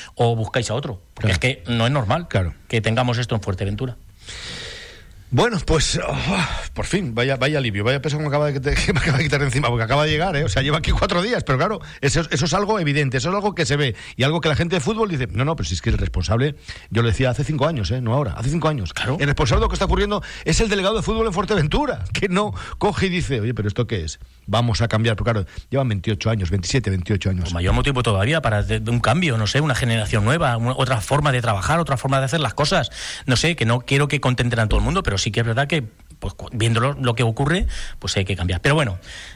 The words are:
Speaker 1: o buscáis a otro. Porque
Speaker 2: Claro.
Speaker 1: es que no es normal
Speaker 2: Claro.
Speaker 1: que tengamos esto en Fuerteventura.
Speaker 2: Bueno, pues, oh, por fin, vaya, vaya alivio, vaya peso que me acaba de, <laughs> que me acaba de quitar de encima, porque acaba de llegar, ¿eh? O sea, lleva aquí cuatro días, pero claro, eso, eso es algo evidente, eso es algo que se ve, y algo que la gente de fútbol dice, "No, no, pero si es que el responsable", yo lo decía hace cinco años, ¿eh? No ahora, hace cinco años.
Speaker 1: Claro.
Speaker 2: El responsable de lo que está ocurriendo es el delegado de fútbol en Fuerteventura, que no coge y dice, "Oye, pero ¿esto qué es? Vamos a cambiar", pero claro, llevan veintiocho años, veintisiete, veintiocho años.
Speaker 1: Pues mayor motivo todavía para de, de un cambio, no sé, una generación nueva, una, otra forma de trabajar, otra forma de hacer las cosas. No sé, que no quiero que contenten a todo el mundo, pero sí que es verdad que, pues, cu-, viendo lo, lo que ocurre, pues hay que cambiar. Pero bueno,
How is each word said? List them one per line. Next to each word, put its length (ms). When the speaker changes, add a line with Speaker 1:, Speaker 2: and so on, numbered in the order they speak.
Speaker 1:
o 220
buscáis 340
a 40
otro. 280
Porque 180
Speaker 2:
Claro. 0
Speaker 1:
es 60
que 340
no 120
es 80
normal 360
Speaker 2:
Claro. 260
Speaker 1:
que 120
tengamos 380
esto 160
en 80
Fuerteventura. 540
Speaker 2:
Bueno, 360
pues, 420
oh, 380
por 140
fin, 280
vaya, 220
vaya 220
alivio, 260
vaya 160
peso 160
que 60
me 60
acaba 220
de, 240
<laughs> 0
que 200
me 60
acaba 180
de 60
quitar 160
de 60
encima, 220
porque 160
acaba 220
de 40
llegar, 260
¿eh? 80
O 40
sea, 140
lleva 160
aquí 120
cuatro 300
días, 240
pero 140
claro, 220
eso, 300
eso 160
es 80
algo 260
evidente, 380
eso 100
es 60
algo 200
que 120
se 100
ve, 180
y 60
algo 180
que 80
la 80
gente 200
de 40
fútbol 300
dice, 200
"No, 140
no, 100
pero 140
si 60
es 80
que 80
el 80
responsable", 560
yo 140
lo 60
decía 200
hace 160
cinco 220
años, 240
¿eh? 100
No 140
ahora, 240
hace 100
cinco 200
años. 260
Speaker 1:
Claro. 260
Speaker 2:
El 60
responsable 340
de 60
lo 20
que 60
está 100
ocurriendo 380
es 160
el 80
delegado 260
de 60
fútbol 240
en 80
Fuerteventura, 800
que 160
no 240
coge 280
y 40
dice, 320
"Oye, 100
pero 160
¿esto 180
qué 180
es? 160
Vamos 340
a 80
cambiar", 280
pero 80
claro, 220
llevan 220
veintiocho 400
años, 180
veintisiete, 400
veintiocho 400
años. 140
Speaker 1:
Pues 100
mayor 220
motivo 280
todavía 380
para 220
de, 180
de 100
un 100
cambio, 360
no 100
sé, 140
una 140
generación 500
nueva, 320
una, 160
otra 300
forma 300
de 100
trabajar, 380
otra 180
forma 200
de 60
hacer 160
las 140
cosas. 360
No 100
sé, 200
que 100
no 160
quiero 260
que 140
contenten 380
a 80
todo 120
el 60
mundo, 160
pero 160
sí 140
que 80
es 60
verdad 200
que, 160
pues, 140
cu-, 180
viendo 260
lo, 140
lo 240
que 80
ocurre, 420
pues 180
hay 80
que 120
cambiar. 240
Pero 160
bueno, 240